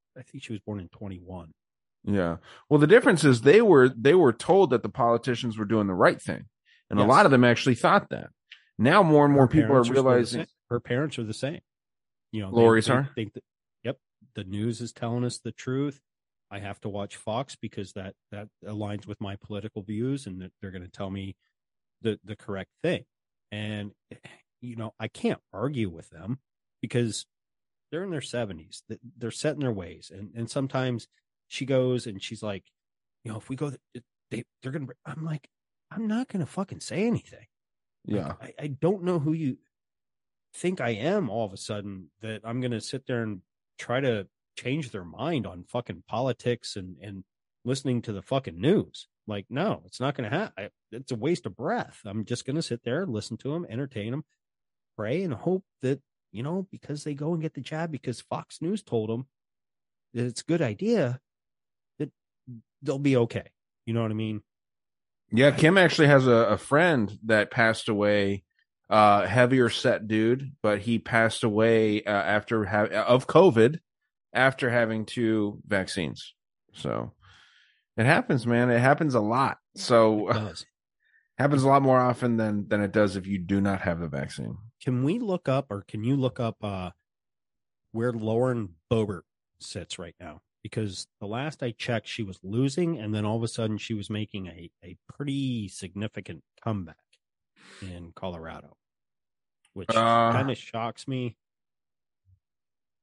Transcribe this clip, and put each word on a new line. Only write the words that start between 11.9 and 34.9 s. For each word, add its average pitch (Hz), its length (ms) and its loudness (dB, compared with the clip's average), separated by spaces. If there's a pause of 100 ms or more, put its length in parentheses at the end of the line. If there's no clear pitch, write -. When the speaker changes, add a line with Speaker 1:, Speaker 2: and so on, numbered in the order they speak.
Speaker 1:
You 107 120 -6
know, 95 80 -8
they, 117 60 6
Speaker 2:
Lori's 113 300 8
Speaker 1:
they 120 60 2
Speaker 2:
are? 135 220 2
Speaker 1:
think 110 180 -6
that, - 120 -18 (400)
yep, 135 120 -8 (380)
the 107 100 -10
news 107 380 -4
is 117 100 -10
telling 120 320 -2
us 120 140 -4
the 117 140 -12
truth. 139 500 -4 (480)
I 101 80 -12
have 98 240 -10
to 107 80 -8
watch 101 260 -8
Fox 113 400 -6
because 104 380 -12
that, 98 200 -12 (180)
that 104 160 -14 (180)
aligns 104 400 -8
with 104 160 -12
my 98 140 -8
political 107 460 -12
views 120 440 -6
and 92 160 -12
that 90 180 -16
they're 95 120 -14
gonna 90 160 -14
tell 98 220 -10
me 98 260 -10 (680)
the, 107 200 -4
the 101 140 -14
correct 95 340 -12 (120)
thing. 170 220 -2 (460)
And, 104 420 -8 (680)
you 120 160 -14
know, 110 240 -10
I 113 80 -6
can't - 320 -4 (140)
argue 113 340 -2
with 82 220 -16
them 92 300 -10 (420)
because 120 420 -2 (640)
they're 165 140 -8
in 196 60 -8
their 156 100 -6
seventies. 98 680 -8
Th-, 107 120 -12 (160)
they're 117 140 -8
set 147 240 -4
in 143 60 -8
their 127 120 -2
ways. 85 420 -12
And, 98 220 -16
and 117 140 -8
sometimes 131 580 -4 (380)
she - 200 -10
goes 127 400 0
and 98 160 -12
she's - 200 -14
like, 101 220 -8 (580)
you 113 80 -12
know, 110 60 -10
"If 107 140 -16
we 135 40 -8
go, 147 160 -6
th-, - 340 -18 (260)
they, 113 140 -8 (180)
they're 131 100 -8
gonna," 147 140 -8 (180)